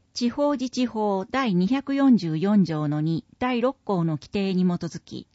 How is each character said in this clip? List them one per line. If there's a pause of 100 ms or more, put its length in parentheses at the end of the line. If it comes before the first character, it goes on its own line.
(140)
地
方
自
治
法
第
二
百
四
十
四
条
の
二 (160)
第
六
項
の
規
定
に
基
づ
き